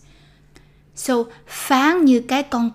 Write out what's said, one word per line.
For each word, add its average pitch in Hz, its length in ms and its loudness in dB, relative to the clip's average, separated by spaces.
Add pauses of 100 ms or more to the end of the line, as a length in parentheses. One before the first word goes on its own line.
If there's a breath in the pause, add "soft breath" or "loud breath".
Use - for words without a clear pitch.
(960 soft breath)
So, - 180 -6 (340 loud breath)
phán 302 580 0
như 247 220 4
cái 269 160 -2
con 233 320 -4